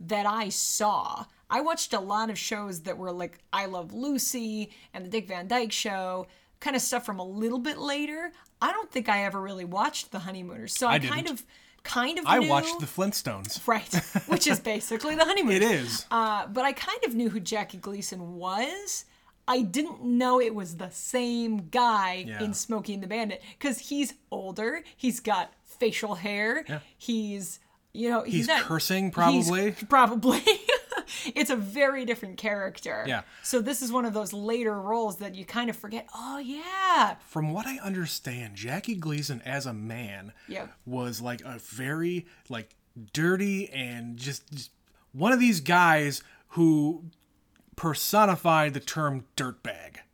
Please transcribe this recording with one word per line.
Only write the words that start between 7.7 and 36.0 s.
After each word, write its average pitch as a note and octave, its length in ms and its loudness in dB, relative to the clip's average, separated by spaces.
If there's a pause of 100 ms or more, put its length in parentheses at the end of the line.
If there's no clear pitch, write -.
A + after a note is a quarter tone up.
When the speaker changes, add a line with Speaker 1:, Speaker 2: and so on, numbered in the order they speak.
Speaker 1:
later. D4 560 -4 (300)
I E4 100 2
don't G#4+ 180 -4
think A#3 200 -2
I G3+ 140 2
ever G3 180 -2
really F#3+ 240 -8
watched G3+ 440 -2
The F#3+ 100 -8
Honeymooners, F#3+ 540 -10
so B3 120 0
I A#3 80 4
Speaker 2:
I D#3 60 4
Speaker 1:
kind D4+ 260 -2
Speaker 2:
didn't. C4+ 140 -4
Speaker 1:
of, - 40 -18 (380)
kind C#4 360 -2
of D#4+ 80 -4
Speaker 2:
I G3 120 8
Speaker 1:
knew - 100 4
Speaker 2:
watched D#4+ 320 2
The D3+ 60 -4
Flintstones. B2 840 -4
Speaker 1:
Right, A3 260 2
Speaker 2:
<laughs> - 320 0
Speaker 1:
which - 200 2
is C#4+ 120 4
basically A3+ 580 -2
The D#4+ 100 6
Honeymooners. D#4+ 300 4
Speaker 2:
It G3 60 6
is. C#3 480 2
Speaker 1:
Uh, A3 360 2
but B3 180 -2
I C#4 80 2
kind A4 320 -4
of A#3+ 100 -2
knew A#3 140 2
who G3+ 120 -2
Jackie G3 360 -4
Gleason F#3 600 -8
was. B3+ 680 -4 (440)
I B3+ 140 4
didn't B3 420 -2
know B3+ 360 4
it A3 140 2
was F3 220 -8
the F3+ 140 -8
same A#3 800 -2
guy G3 600 2
Speaker 2:
Yeah. G#3+ 160 -6
Speaker 1:
in G#3 100 -4
Smokey G#3+ 400 -4
and G3 80 -6
the F#3 60 -10
Bandit, G#3+ 340 -4 (160)
'cause C4 220 -2
he's C#4+ 340 -2 (160)
older, G#3+ 540 -4 (120)
he's B3 220 0
got F#3+ 340 0 (120)
facial G#3+ 500 -2
hair, G#3 540 -2
Speaker 2:
Yeah. D#3 100 -4 (180)
Speaker 1:
he's G#3 600 -4 (340)
you A#3 180 -2
know, A#3 120 2
he's A3 120 -2
Speaker 2:
He's A#3 140 2
Speaker 1:
not C#4 140 4
Speaker 2:
cursing, F#3+ 440 0
Speaker 1:
he's E3+ 80 -2
Speaker 2:
probably. F3 580 4
Speaker 1:
<laughs> - 160 -10
probably. B3 540 8 (920)
It's C#4+ 160 2
a B3+ 60 2
very C4 500 2
different G3+ 320 -4
character. F#3+ 680 -4
Speaker 2:
Yeah. A#2+ 160 -2 (200)
Speaker 1:
So B3 180 2
this C4+ 220 -2
is A#3 100 -2
one B3 140 2
of G#3+ 80 -2
those G#3+ 180 -2
later G#3+ 480 -2
roles G#3+ 380 0
that F#3+ 160 -10
you F#3+ 100 -12
kind A#3 240 -4
of A3 80 -4
forget, A3+ 380 -12